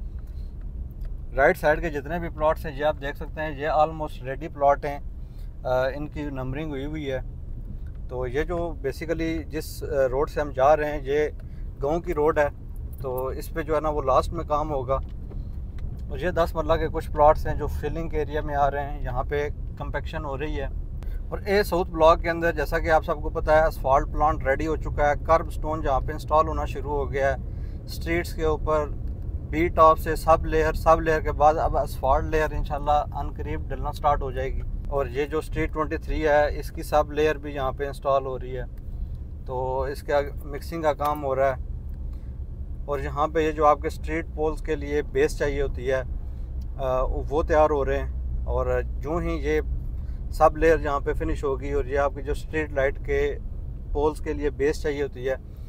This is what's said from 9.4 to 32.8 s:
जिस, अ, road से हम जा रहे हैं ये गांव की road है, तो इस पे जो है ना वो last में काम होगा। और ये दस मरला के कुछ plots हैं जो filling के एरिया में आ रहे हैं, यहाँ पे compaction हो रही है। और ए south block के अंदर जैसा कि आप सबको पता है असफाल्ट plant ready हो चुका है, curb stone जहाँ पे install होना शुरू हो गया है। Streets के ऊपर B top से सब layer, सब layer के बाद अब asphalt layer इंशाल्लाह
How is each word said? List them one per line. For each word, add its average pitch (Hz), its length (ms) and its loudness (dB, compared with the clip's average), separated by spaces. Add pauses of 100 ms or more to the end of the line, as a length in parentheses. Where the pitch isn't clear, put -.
जिस, - 400 -8
अ, 139 220 2
road 135 220 0
से - 120 -2
हम 147 120 -4
जा 131 220 6
रहे 151 160 2
हैं 147 120 -4
ये 147 320 0 (480)
गांव 151 180 0
की 180 120 -4
road 151 260 4
है, 147 120 4 (520)
तो 131 300 -2
इस 143 160 -8
पे 160 140 -4
जो 151 120 -2
है 147 60 2
ना 156 100 0
वो 147 120 0
last 131 300 4
में 165 140 -4
काम 151 220 0
होगा। 135 320 0 (1080)
और 139 100 -6
ये 175 120 0
दस 165 240 2
मरला 160 200 2
के 160 120 0
कुछ 160 180 -4
plots 151 400 6
हैं 151 120 0
जो 147 80 -2
filling 151 440 -4
के 156 60 -2
एरिया 147 260 -2
में 151 120 -2
आ 143 140 4
रहे 139 160 -2
हैं, 143 180 -6
यहाँ 131 220 -2
पे 147 260 -2
compaction 151 760 -6
हो 139 120 -4
रही 147 200 -4
है। 139 260 -4 (500)
और 170 160 -4
ए 202 160 6
south 180 200 2
block 165 360 6
के 175 80 0
अंदर 170 240 2
जैसा 151 260 0
कि 160 100 0
आप 160 140 6
सबको 156 280 -2
पता 156 260 4
है 156 60 8
असफाल्ट 143 460 2
plant 131 380 0
ready 135 180 2
हो 156 120 0
चुका 147 320 0
है, 147 80 4
curb 160 340 2
stone 156 320 -4
जहाँ 139 180 2
पे 127 120 -2
install 151 340 4
होना 147 180 -2
शुरू 139 260 -4
हो 143 160 0
गया 135 280 0
है। 127 80 -6 (440)
Streets 170 460 -2
के 165 120 -2
ऊपर 151 420 2 (640)
B 160 180 2
top 160 280 8
से 160 200 -2
सब 165 300 4
layer, 156 280 2
सब 165 280 6
layer 160 180 2
के 151 120 0
बाद 147 240 6
अब 139 200 0
asphalt 147 500 2
layer 156 260 2
इंशाल्लाह 147 440 0